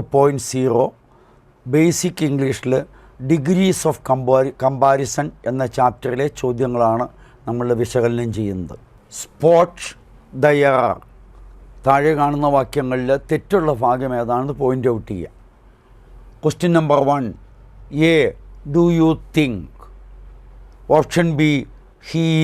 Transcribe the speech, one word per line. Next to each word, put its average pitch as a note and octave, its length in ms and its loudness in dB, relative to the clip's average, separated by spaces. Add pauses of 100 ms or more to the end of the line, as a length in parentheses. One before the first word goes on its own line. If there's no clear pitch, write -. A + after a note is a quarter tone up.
(140)
പോയിന്റ് C#3 320 4
സീറോ B2+ 360 0 (920)
ബേസിക് D#3+ 540 0
ഇംഗ്ലീഷിൽ C3+ 440 -2 (600)
degrees F3 480 0 (100)
of C#3+ 60 -6 (120)
compar-, C3 440 2 (120)
comparison C#3 640 0 (240)
എന്ന C3 120 -4 (140)
ചാപ്റ്ററിലെ B2 500 -2 (140)
ചോദ്യങ്ങളാണ് A#2+ 680 0 (420)
നമ്മൾ A#2+ 200 -4 (140)
വിശകലനം A#2+ 560 -2
ചെയ്യുന്നത്. F#2 380 -6 (440)
Spot E3+ 560 2 (680)
the D3 80 4 (180)
error. B2 280 0 (880)
താഴെ C#3+ 340 4
കാണുന്ന D3 380 0
വാക്യങ്ങളിൽ B2+ 540 -2 (200)
തെറ്റുള്ള D#3 400 0 (120)
ഭാഗം B2+ 360 0
ഏതാണെന്ന് B2 420 -4
പോയിന്റ് C3 320 0
ഔട്ട് G#2+ 180 -10
ചെയ്യുക. F2 180 -10 (1160)
Question E3+ 320 0
number D3 200 2 (160)
one, C3+ 140 -4 (880)
A, - 20 4 (600)
do E3+ 80 4 (160)
you D#3+ 120 4 (240)
think? A#2+ 320 -2 (1300)
Option E3+ 300 0 (100)
B, D3+ 40 0 (680)
he E3 120 -2 (220)